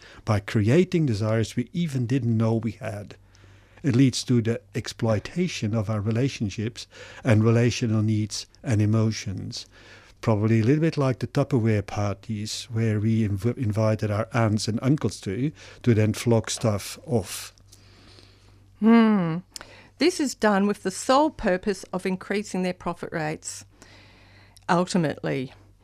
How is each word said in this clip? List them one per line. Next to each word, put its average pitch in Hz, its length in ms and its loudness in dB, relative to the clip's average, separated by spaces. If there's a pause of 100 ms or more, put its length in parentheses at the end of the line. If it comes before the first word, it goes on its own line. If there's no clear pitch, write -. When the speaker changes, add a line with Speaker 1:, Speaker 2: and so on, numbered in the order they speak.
(280)
Speaker 1:
by 104 140 2
creating 151 680 2
desires 110 500 0
we - 160 -4
even 143 340 -2
didn't 117 300 0
know 113 180 2
we 113 180 -2
had. 104 440 -12 (640)
It 120 140 2
leads 127 280 4
to 120 180 2
the 113 180 -2 (140)
exploitation 113 1000 -2
of 107 140 -2
our 107 120 -2
relationships 110 840 -4 (380)
and 107 180 6
relational 113 600 2
needs 107 440 -2 (160)
and 107 200 0
emotions. 107 840 -2 (540)
Probably 110 400 4
a 104 40 2
little 151 180 2
bit 160 160 0
like 131 220 0
the 123 80 -4
Tupperware 113 580 0
parties 104 840 -6
where 110 300 0
we 110 260 2
inv-, 101 300 -2
invited 110 540 0
our 104 240 -2
aunts 110 340 0
and 107 140 -4
uncles 131 400 0
to, 120 280 -4 (320)
to 120 120 4
then 107 180 4
flog 113 380 2
stuff - 560 -4
off. - 480 -4 (1300)
Speaker 2:
Hmm. 208 580 4 (600)
This 330 220 2
is 262 140 -2
done 202 320 2
with 208 160 -2
the 190 80 -2
sole 294 400 2
purpose 185 640 -2
of 180 120 -6
increasing 190 600 -4
their 180 100 -4
profit - 380 -8
rates. - 520 -8 (1040)
Ultimately, 160 840 -2 (300)